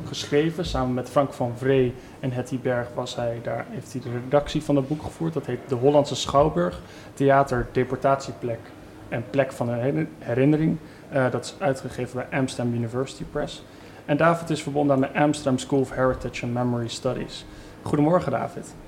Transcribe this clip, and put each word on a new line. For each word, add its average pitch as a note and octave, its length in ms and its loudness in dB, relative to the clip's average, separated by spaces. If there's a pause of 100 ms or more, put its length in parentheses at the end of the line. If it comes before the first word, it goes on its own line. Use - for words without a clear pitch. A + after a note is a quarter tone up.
geschreven. E3 580 0
Samen B2+ 280 0
met B2 160 -4
Frank C#3 220 2
van A#2+ 240 -2
Vree B2+ 360 4 (280)
en C3 120 -2
Hetty B2+ 300 -4
Berg A#2+ 320 0
was B2+ 220 -6
hij A#2 260 -2
daar, A#2 280 -4
heeft - 220 -10
hij B2 100 -6
de B2 60 -10 (160)
redactie C#3+ 380 2
van C#3+ 140 2
het C3+ 120 2
boek D3+ 140 -4
gevoerd. E3 320 -4
Dat C#3 120 -4
heet B2 120 -4 (100)
De B2 60 -2
Hollandse C#3+ 420 4
Schouwburg, D#3 640 2 (340)
theater, C3+ 580 4
deportatieplek B2+ 880 0 (500)
en A#2 220 -4
plek C#3 220 0
van A#2+ 220 -2
herinner-, D3 320 0 (120)
herinnering. D3+ 580 4 (340)
Eh, C3 200 2
dat A#2+ 140 -2
is - 140 -12
uitgegeven B2+ 720 -4
bij D#3 80 -2
Amsterdam B2 360 -2
University A#2+ 480 -4 (100)
Press. D3+ 320 -6 (400)
En D3 120 2
David E3 340 4
is D3+ 120 -2
verbonden C#3+ 340 2
aan C3 40 4 (120)
de - 80 -2
Amsterdam C#3+ 380 2
School C#3 220 2
of B2+ 140 0
Heritage B2+ 500 0
and A#2+ 100 -2
Memory A#2+ 340 0
Studies. - 560 -6 (380)
Goedemorgen, D#3+ 500 4
David. - 420 -4 (140)